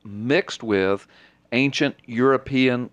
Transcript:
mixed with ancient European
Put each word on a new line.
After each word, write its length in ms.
mixed 640
with 420
ancient 420
European 880